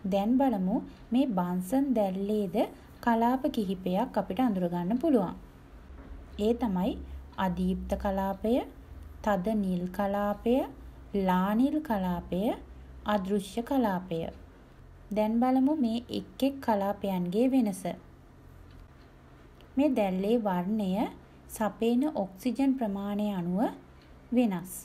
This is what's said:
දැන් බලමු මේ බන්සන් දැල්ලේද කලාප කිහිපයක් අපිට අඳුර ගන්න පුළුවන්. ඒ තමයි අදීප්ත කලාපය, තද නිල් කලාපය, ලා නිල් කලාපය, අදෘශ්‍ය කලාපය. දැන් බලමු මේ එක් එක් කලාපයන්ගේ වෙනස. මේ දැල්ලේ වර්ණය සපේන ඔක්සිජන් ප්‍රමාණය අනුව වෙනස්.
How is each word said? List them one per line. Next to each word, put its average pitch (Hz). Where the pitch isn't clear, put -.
දැන් 196
බලමු 226
මේ 262
බන්සන් 185
දැල්ලේද 196
කලාප 233
කිහිපයක් 190
අපිට 196
අඳුර 202
ගන්න 175
පුළුවන්. 208
ඒ 214
තමයි 214
අදීප්ත 185
කලාපය, 196
තද 190
නිල් 185
කලාපය, 202
ලා 185
නිල් 277
කලාපය, 180
අදෘශ්‍ය 208
කලාපය. 196
දැන් 214
බලමු 262
මේ 233
එක් -
එක් 277
කලාපයන්ගේ 196
වෙනස. 226
මේ 277
දැල්ලේ 202
වර්ණය 196
සපේන 226
ඔක්සිජන් 247
ප්‍රමාණය 202
අනුව 180
වෙනස්. 226